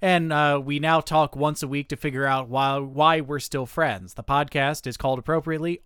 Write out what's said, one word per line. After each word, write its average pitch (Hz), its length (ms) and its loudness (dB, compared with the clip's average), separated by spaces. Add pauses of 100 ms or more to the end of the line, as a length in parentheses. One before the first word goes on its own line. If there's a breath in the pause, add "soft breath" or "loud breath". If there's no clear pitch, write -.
and, 175 320 2
uh, 147 320 2
we 143 140 -2
now 160 220 2
talk 156 340 2
once 147 300 -2
a 135 40 -4
week 139 200 -4
to 147 80 -6
figure 139 300 -2
out 135 220 0
why, 135 300 0
why 151 440 2
we're 139 180 -6
still 131 260 -4
friends. 110 480 -2
The - 80 -12
podcast 143 640 0
is 123 100 -8
called 131 220 -2
appropriately 160 680 -2